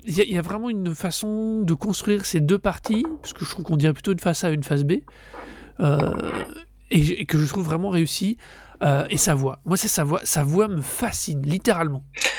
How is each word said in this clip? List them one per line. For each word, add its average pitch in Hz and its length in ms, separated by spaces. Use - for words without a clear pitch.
il 170 120
y 202 40
a, - 20
il 208 100
y 180 40
a 170 40
vraiment 214 280
une 185 260
façon 214 640
de 170 120
construire 202 520
ces - 140
deux 156 200
parties, 214 460
parce - 120
que - 120
je - 60
trouve - 140
qu'on 156 120
dirait 151 160
plutôt 196 200
une 175 60
face 170 240
A, 180 60
une 151 140
face 143 200
B, 147 100
euh, - 520
et, 165 320
et 151 40
que 156 120
je 151 100
trouve 190 180
vraiment 165 240
réussie, 180 480
euh, 143 260
et - 80
sa 156 180
voix. 135 300
Moi, 180 120
c'est 220 100
sa 170 160
voix, 147 200
sa 151 200
voix 175 240
me 175 140
fascine, 160 600
littéralement. 165 600